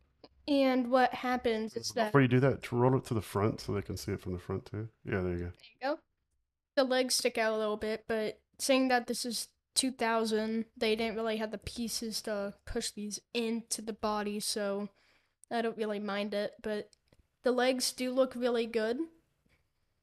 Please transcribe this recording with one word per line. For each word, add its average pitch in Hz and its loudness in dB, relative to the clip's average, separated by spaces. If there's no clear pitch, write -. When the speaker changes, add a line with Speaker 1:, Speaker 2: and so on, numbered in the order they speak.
Speaker 1:
And 262 2
what 254 4
happens 240 -2
is 226 -6
that 220 0
Speaker 2:
Before 180 6
you 131 8
do 123 6
that, 131 2
to - -4
roll 127 6
it 127 -4
to - -4
the 110 0
front - 0
so - -6
they 101 -2
can 92 -8
see - -6
it 95 -4
from 92 -8
the 87 -4
front 95 -8
too. 107 -8
Yeah, 101 0
there 90 0
you 87 -2
go. 87 -4
Speaker 1:
There - -8
you 320 -4
go. 320 -10
The 277 4
legs 254 2
stick - 0
out 220 2
a 220 0
little 214 0
bit, 214 -4
but 220 -2
saying 262 4
that 247 2
this - -4
is 233 -6
two 262 2
thousand, 226 0
they 220 2
didn't 220 -2
really 220 -2
have 220 -4
the 220 -8
pieces 226 -6
to 202 -4
push - -2
these 208 -8
into 226 -2
the 220 -6
body, 208 -2
so 202 -2
I 233 0
don't 226 -2
really 214 -2
mind 208 -4
it, 208 -2
but 214 -4
the 247 4
legs 254 2
do 254 -4
look 262 2
really 240 0
good. 226 0